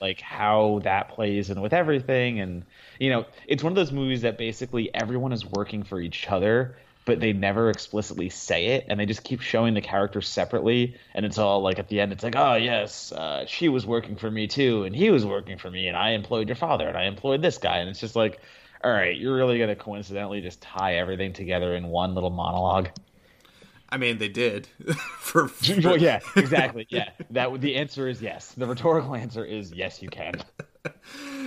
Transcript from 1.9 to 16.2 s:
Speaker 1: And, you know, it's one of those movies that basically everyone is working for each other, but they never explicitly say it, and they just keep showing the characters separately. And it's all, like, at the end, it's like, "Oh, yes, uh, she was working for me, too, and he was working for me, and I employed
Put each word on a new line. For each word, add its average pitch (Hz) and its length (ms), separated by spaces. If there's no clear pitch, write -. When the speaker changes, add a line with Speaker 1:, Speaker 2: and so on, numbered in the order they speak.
Speaker 1:
And, 90 240
you 135 100
know, 117 160
it's 143 160
one 165 80
of 185 60
those 156 160
movies 131 300
that 113 140
basically 117 560
everyone 123 380
is 107 140
working 104 380
for 95 180
each - 280
other, 113 460
but 117 160
they 110 100
never 98 380
explicitly 98 600
say 85 380
it, 131 220
and 101 100
they 104 60
just 107 180
keep 123 160
showing 113 340
the 104 60
characters 98 480
separately. 117 720
And 101 120
it's 104 120
all, 101 240
like, 95 180
at 98 80
the 101 140
end, 101 100
it's 92 140
like, 117 100
"Oh, 135 200
yes, 113 580
uh, 76 320
she - 240
was 127 160
working 113 320
for 110 120
me, 107 160
too, 117 380
and 95 100
he 185 160
was 131 160
working 98 320
for 92 140
me, 92 160
and 87 80
I 98 140
employed 110 400